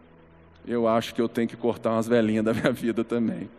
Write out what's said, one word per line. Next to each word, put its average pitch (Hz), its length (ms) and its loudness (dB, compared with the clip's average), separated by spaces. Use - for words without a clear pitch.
eu 117 220 0
acho 117 260 0
que - 60 0
eu 117 80 2
tenho 117 180 -2
que 117 100 -8
cortar 113 360 -2
umas 113 160 0
velhinhas 110 360 2
da 113 80 2
minha 107 200 0
vida 113 320 -2
também." 107 440 -2